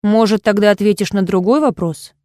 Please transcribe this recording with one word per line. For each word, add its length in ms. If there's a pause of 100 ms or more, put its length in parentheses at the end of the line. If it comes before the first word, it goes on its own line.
Может, 400
тогда 260
ответишь 420
на 100
другой 360
вопрос? 540 (120)